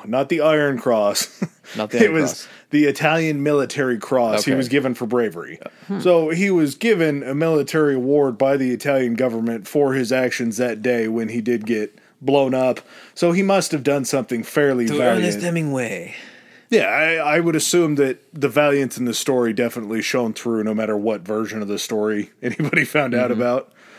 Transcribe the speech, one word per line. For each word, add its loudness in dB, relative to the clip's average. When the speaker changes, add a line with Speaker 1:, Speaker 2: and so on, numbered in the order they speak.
Speaker 1:
not -2
the 0
Iron 2
Cross. 0
<laughs> -20
Speaker 2:
Not -4
the -2
Speaker 1:
It 6
Speaker 2:
Iron 4
Speaker 1:
was 0
Speaker 2:
Cross. -20
Speaker 1:
the 4
Italian 0
Military 0
Cross 0
he 2
Speaker 2:
Okay. 2
Speaker 1:
was -2
given 0
for -6
bravery. -4
Speaker 2:
Hmm. -4
Speaker 1:
So 4
he 0
was 2
given 0
a -6
military 2
award 2
by 2
the -2
Italian 0
government -2
for 2
his -2
actions -2
that -2
day 0
when -2
he -4
did -2
get -4
blown 2
up. 0
So 2
he 0
must 2
have -2
done 0
something -2
fairly 2
Speaker 2:
To 0
Speaker 1:
valiant. 2
Speaker 2:
Ernest -2
Hemingway. -4
Speaker 1:
Yeah, 4
I, 2
I 2
would 2
assume 2
that 2
the -2
valiance 2
in -2
the -2
story 0
definitely -4
shone -2
through -2
no -2
matter -2
what -2
version -4
of -6
the -4
story -4
<laughs> -20
anybody -2
found -2
out 0
Speaker 2:
Mm-hmm. -2
Speaker 1:
about. -2